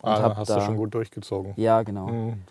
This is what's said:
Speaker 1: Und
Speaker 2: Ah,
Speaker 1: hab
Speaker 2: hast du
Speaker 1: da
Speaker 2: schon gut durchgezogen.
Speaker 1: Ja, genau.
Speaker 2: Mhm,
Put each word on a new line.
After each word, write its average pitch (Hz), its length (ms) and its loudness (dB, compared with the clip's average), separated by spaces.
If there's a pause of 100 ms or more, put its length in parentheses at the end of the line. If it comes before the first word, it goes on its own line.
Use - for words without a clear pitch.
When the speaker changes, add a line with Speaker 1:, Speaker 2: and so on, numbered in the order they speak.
Speaker 1:
Und 113 100 -2
Speaker 2:
Ah, 110 120 4
Speaker 1:
hab 104 140 2
Speaker 2:
hast 107 120 -6
du 110 40 2
Speaker 1:
da 101 80 4
Speaker 2:
schon 107 160 0
gut 107 160 -4
durchgezogen. 104 640 -6
Speaker 1:
Ja, 113 260 4
genau. 101 240 -6
Speaker 2:
Mhm, 113 440 -4